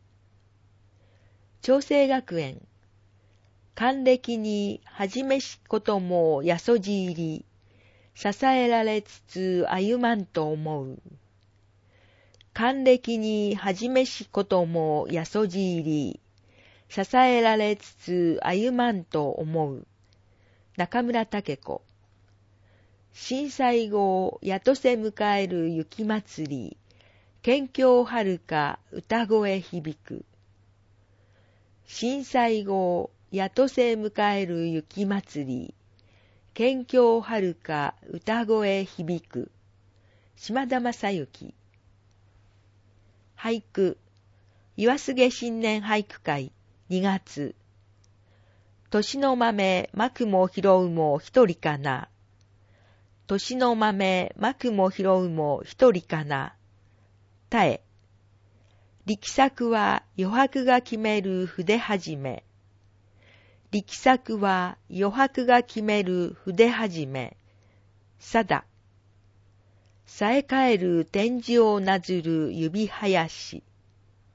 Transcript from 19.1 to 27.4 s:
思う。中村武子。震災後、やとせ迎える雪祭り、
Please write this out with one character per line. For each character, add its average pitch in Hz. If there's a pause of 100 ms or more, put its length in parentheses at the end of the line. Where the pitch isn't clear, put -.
思 156
う。 127 (920)
中 233
村 233
武 196
子。 - (1300)
震 269
災 240
後、 190
や 190
と 277
せ 254
迎 208
え 196
る 170
雪 165
祭 208
り、 127 (640)